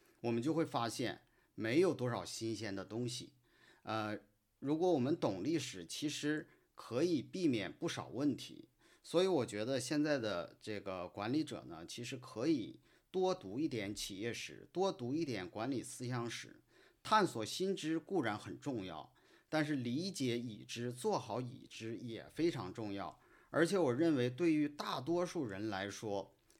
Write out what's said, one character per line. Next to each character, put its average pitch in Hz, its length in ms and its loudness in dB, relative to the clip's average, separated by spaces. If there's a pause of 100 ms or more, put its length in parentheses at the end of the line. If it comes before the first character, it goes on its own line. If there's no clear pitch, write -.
(220)
我 117 100 2
们 117 100 2
就 147 120 2
会 160 100 2
发 127 240 0
现 113 320 -2 (340)
没 113 260 4
有 185 120 8
多 123 160 0
少 107 160 -2
新 110 320 -4
鲜 107 180 -4
的 95 80 -4
东 92 240 -4
西。 - 280 -8 (480)
呃， 107 360 -2 (400)
如 151 200 0
果 180 120 4
我 160 80 6
们 127 160 4
懂 104 300 0
历 156 140 2
史， 95 260 -6
其 - 240 -4
实 147 400 -2 (260)
可 123 300 -2
以 170 160 2
避 180 260 -2
免 107 240 2
不 - 160 -6
少 92 220 -4
问 131 260 2
题。 - 340 -12 (340)
所 175 220 4
以 - 20 2
我 156 200 4
觉 107 180 -2
得 131 160 0
现 147 240 2
在 151 140 4
的 101 420 -2
这 107 180 -4
个 92 300 -4
管 104 240 -2
理 156 100 2
者 95 220 -6
呢， 82 220 -12
其 120 180 -8
实 127 140 -8
可 123 280 -4
以 143 320 0 (320)
多 185 240 2
读 101 240 -6
一 160 80 0
点 104 280 -2
企 98 240 -6
业 113 140 -2
史， 60 380 -10
多 190 220 2
读 123 220 -2
一 165 100 2
点 101 240 -4
管 113 220 -2
理 127 120 0
思 - 240 -8
想 120 240 -2
史。 - 320 -10 (400)
探 214 240 8
索 113 160 0
新 185 320 0
知 160 240 0
固 160 240 0
然 104 160 2
很 101 220 -10
重 120 240 -2
要， 80 260 -10 (380)
但 156 160 4
是 147 120 0
理 135 360 -2
解 120 260 2
已 120 260 -6
知、 120 280 -4
做 185 260 0
好 110 220 -2
已 123 260 -8
知 113 300 -8
也 98 320 -8
非 165 220 2
常 98 220 -4
重 107 200 -4
要。 92 260 -6 (300)
而 139 160 4
且 185 140 2
我 147 140 6
认 156 240 6
为 123 120 4
对 160 240 4
于 151 160 4
大 160 320 -4
多 170 240 2
数 170 220 -2
人 104 240 -2
来 98 200 0
说， 101 460 -4 (240)